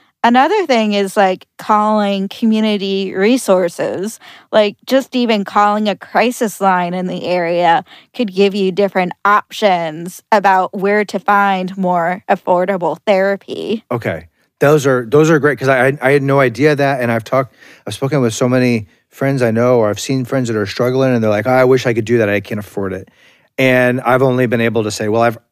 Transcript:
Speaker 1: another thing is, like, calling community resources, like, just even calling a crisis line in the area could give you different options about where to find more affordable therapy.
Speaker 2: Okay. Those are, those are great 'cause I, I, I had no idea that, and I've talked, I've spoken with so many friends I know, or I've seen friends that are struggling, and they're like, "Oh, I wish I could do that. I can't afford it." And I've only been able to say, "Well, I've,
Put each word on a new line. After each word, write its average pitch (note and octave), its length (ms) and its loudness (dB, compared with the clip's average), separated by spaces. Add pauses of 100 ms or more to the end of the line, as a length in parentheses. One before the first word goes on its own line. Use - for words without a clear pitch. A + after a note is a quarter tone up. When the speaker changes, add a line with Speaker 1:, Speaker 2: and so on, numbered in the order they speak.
(240)
Speaker 1:
another D4 420 2
thing A3 280 0
is, G3 240 -2
like, F#3+ 300 0 (100)
calling G#3 720 0
community G3+ 880 -2
resources, F#3 1040 0 (320)
like, G#3 240 2 (100)
just C4 300 -2
even A3+ 300 0
calling G#3 420 0
a F#3+ 80 -2
crisis A3 640 -2
line F3+ 320 0
in F#3 140 -4
the F3+ 180 -8
area E3+ 580 0 (300)
could G#3 200 -4
give G3 200 2
you F#3+ 180 0
different F#3 420 -2 (120)
options F3+ 960 0 (100)
about F#3+ 460 2
where G3+ 280 0
to G3+ 140 -8
find G3 580 0
more F3+ 520 -2
affordable F3+ 680 -2 (100)
therapy. G3 840 -2
Speaker 2:
Okay. G2 360 -6 (320)
Those C#3+ 280 4
are, B2 180 0
those D3 240 4
are D#3+ 100 4
great C3 200 0
'cause C3 80 -2
I, C3 220 2
I, C#3+ 120 -4
I C3 100 2
had C#3+ 120 2
no C#3 160 2
idea C3+ 360 2
that, C#3 260 -2
and A#2+ 100 -2
I've A2+ 120 -2
talked, C3 300 -2 (320)
I've A2 80 -10
spoken C3+ 280 -2
with A#2 120 0
so B2 160 0
many B2 380 0 (220)
friends C3+ 340 -4
I A2+ 80 0
know, B2 280 2
or G#2+ 100 2
I've G#2 100 -4
seen C3 260 -4
friends C3 220 -2
that A2+ 100 -2
are G#2 80 0
struggling, B2+ 480 0
and A2+ 100 0
they're G#2+ 60 2
like, G#2 180 0
"Oh, B2+ 40 0
I B2+ 140 4
wish B2+ 200 4
I B2 80 0
could A2 120 -2
do A#2 140 2
that. G#2 100 2
I G2+ 100 0
can't G#2 200 -8
afford G2 340 -8
it." F#2 160 -12 (500)
And B2+ 420 2
I've B2 220 2
only B2+ 240 2
been A#2 140 0
able A2+ 220 0
to G#2+ 80 -4
say, G#2+ 180 -6
"Well, A2+ 120 0
I've, A2+ 160 0 (140)